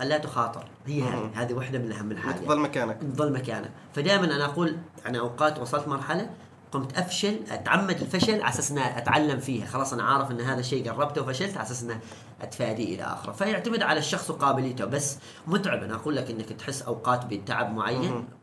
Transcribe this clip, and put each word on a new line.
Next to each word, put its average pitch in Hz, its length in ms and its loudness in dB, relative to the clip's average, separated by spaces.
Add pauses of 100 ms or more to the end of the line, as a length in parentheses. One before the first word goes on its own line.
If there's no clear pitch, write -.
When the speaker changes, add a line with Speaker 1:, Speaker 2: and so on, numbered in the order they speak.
Speaker 1:
ألا 143 180 4
تخاطر". 127 460 -2 (220)
هي 143 160 0
هذه، 123 140 0
Speaker 2:
مم. 110 180 -2
Speaker 1:
هذه 120 180 -2
واحدة 127 260 -2
من 117 140 -2
أهم 104 200 -4
الحاجات. 90 320 -4
Speaker 2:
تظل 147 160 4
مكانك. 127 380 0 (160)
Speaker 1:
تظل 147 180 2
مكانك. 113 380 -4 (240)
فدائمًا 185 300 4
أنا 147 200 2
أقول، 156 320 2 (280)
يعني، 120 140 -2
أوقات 139 400 2
وصلت 143 300 -2
مرحلة 151 420 -2 (420)
قمت 135 260 -2
أفشل، 202 420 0 (100)
أتعمد 165 500 2
الفشل 196 420 2
على 117 60 2
أساس - 220 0
إن 143 80 0
أتعلم 127 640 2
فيها. 110 260 -2
خلاص، 135 260 -2
أنا 117 100 0
عارف 127 280 4
إن 120 100 -2
هذا 123 200 0
الشيء 123 320 0
قربته 143 300 0
وفشلت، 151 340 -2
على 110 100 -4
أساس 120 160 -6
إنه 117 180 -4 (420)
أتفاديه 110 520 -2
إلى 95 80 -6
آخره. - 300 -4
فيعتمد 196 500 0
على 151 160 4
الشخص 151 320 -2
وقابليته. 131 540 2
بس 139 320 0 (300)
متعب، 156 360 2
أنا 107 120 -4
أقول 135 220 -2
لك 117 140 -2
إنك 110 220 -6
تحس 131 300 -6
أوقات 123 440 0
بتعب 107 480 -2
معين، 117 500 0 (180)